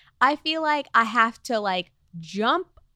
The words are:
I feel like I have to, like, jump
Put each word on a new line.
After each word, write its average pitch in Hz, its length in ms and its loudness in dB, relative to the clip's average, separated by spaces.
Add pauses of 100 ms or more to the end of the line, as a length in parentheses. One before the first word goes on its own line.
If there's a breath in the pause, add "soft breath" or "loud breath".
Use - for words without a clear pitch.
(220 soft breath)
I 294 140 4
feel 320 260 -4
like 302 320 -2
I 226 100 4
have 226 400 0
to, 226 160 -2
like, 185 320 -2 (280)
jump 208 480 -2 (280)